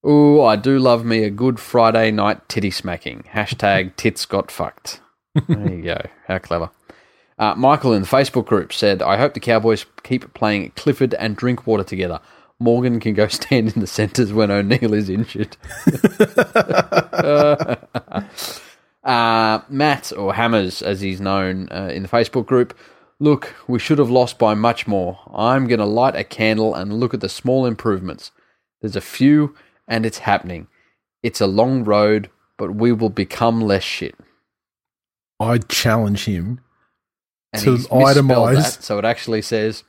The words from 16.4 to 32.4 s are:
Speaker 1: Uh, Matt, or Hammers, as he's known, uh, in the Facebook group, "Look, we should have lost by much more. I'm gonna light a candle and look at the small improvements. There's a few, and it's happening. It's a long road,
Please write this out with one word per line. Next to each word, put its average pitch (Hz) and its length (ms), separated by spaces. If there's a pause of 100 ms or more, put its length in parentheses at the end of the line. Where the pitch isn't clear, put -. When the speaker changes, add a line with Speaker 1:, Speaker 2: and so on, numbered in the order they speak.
Speaker 1:
Uh, 117 640
Matt, 139 480
or 98 180
Hammers, 110 460
as 98 200
he's 95 200
known, 95 520
uh, 95 200
in 87 120
the 92 40
Facebook 117 380
group, 123 260 (460)
"Look, 147 340 (140)
we 123 140
should 147 180
have 120 120
lost 127 280
by 107 160
much 113 320
more. 95 320 (160)
I'm 123 320
gonna 113 200
light 117 280
a - 80
candle 110 520
and 104 260
look 120 120
at 117 80
the 110 80
small 127 380
improvements. 95 640 (500)
There's 107 140
a 98 60
few, 147 560 (320)
and 113 180
it's - 120
happening. 90 500 (520)
It's - 200
a 101 80
long 120 340
road, 104 480 (260)